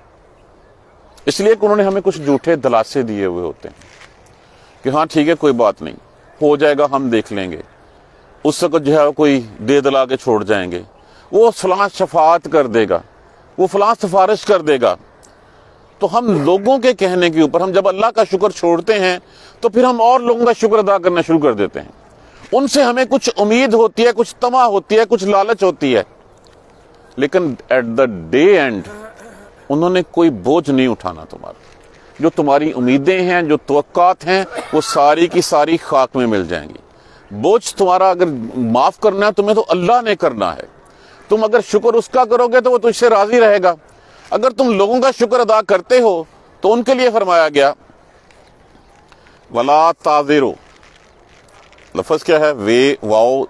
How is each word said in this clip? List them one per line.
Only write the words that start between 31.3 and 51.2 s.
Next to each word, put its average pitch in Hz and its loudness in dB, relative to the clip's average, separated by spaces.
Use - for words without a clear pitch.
जो 156 2
तुम्हारी 147 0
उम्मीदें 139 0
हैं, 180 -2
जो 151 0
तवक्कात 175 0
हैं, 185 -2
वो 156 0
सारी 151 2
की 165 -2
सारी 156 0
खाक 135 -2
में 127 0
मिल 101 -2
जाएंगी। 80 -10
बोझ 208 -2
तुम्हारा 185 2
अगर 151 -2
माफ 127 0
करना 202 0
है 214 0
तुम्हें, 202 0
तो 220 0
अल्लाह 202 0
ने 214 -2
करना 110 -2
है। - -14
तुम 214 0
अगर 220 2
शुक्र 208 -2
उसका 240 0
करोगे, 240 2
तो 247 0
वो 247 2
तुझसे 233 0
राजी 220 2
रहेगा। 202 4
अगर 233 0
तुम 233 0
लोगों 214 0
का 269 2
शुक्र 240 -2
अदा 220 2
करते 208 0
हो, 185 0
तो 190 2
उनके 240 0
लिए 254 0
फरमाया 180 2
गया, 143 2
"वला 151 2
ताजिरो", 147 0